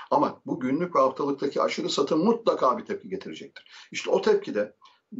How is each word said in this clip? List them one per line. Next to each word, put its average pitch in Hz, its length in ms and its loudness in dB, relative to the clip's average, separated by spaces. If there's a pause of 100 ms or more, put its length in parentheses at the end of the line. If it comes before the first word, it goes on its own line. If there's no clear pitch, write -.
(120)
Ama 143 340 2
bu 139 140 -6
günlük 147 360 -2
ve 139 40 4
haftalıktaki 139 600 0
aşırı 123 280 -2
satım 175 340 2
mutlaka 160 540 2
bir - 80 -10
tepki 101 240 -8
getirecektir. - 840 -12
İşte - 180 -8
o 190 120 4
tepki 202 340 2
de 104 200 -2 (440)